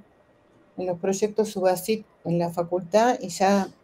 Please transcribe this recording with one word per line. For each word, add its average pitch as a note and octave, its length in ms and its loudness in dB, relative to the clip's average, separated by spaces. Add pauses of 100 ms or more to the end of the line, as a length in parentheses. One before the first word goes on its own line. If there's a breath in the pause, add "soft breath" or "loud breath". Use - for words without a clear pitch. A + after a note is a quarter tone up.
(760)
en F#3 100 -6
los F3+ 120 -4
proyectos G3+ 520 0
Subacit F#3 540 0 (200)
en E3+ 160 0
la E3+ 100 0
facultad F3+ 720 2
y F3+ 80 -8
ya G3 400 2 (160)